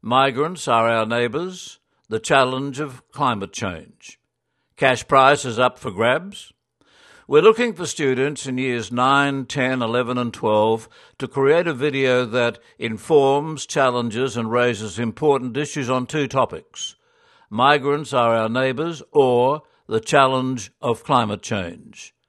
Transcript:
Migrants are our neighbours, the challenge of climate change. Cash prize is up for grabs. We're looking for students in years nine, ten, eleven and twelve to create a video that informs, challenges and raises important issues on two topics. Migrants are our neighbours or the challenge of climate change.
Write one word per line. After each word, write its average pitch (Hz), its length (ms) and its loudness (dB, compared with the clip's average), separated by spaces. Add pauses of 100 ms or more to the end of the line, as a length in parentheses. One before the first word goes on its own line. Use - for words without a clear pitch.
Migrants 135 680 0
are 117 200 4
our 113 160 2
neighbours, 120 760 -6 (280)
the 110 120 -4
challenge 135 580 0
of 135 320 -10
climate 110 420 -2
change. - 680 -10 (560)
Cash 131 320 0
prize 139 360 6
is 117 140 -6
up 127 220 0
for 120 100 -8
grabs. 127 600 -2 (760)
We're 147 160 4
looking 220 320 4
for 160 120 -8
students 135 600 -2
in 127 100 -6
years 120 360 -4
nine, 135 540 0
ten, 131 360 -2
eleven 120 340 -2
and 120 160 -4
twelve 110 560 0 (300)
to 131 80 -8
create 143 400 2
a 160 80 -2
video 131 520 0
that 117 340 -2 (180)
informs, 139 880 0
challenges 123 720 -2
and 113 160 -4
raises 110 440 -2
important 123 600 0
issues 143 340 -6
on 127 160 -2
two 147 220 -4
topics. - 680 -4 (560)
Migrants 143 640 0
are 120 200 2
our 110 160 0
neighbours 131 640 -4
or 131 520 2 (260)
the 110 100 -2
challenge 131 720 2 (100)
of 120 220 -2
climate 110 400 0
change. - 720 -8 (140)